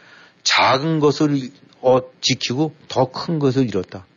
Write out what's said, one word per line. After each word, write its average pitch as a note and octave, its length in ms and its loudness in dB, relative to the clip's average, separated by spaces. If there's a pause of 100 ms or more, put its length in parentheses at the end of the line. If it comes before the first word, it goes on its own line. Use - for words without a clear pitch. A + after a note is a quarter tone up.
(420)
작은 C3+ 560 0
것을, D3 400 2 (420)
어, B2+ 200 4 (200)
지키고 C3+ 540 -2 (140)
더 B2+ 240 -2
큰 - 260 -6
것을 C3 300 0
잃었다. F#2+ 360 -8 (120)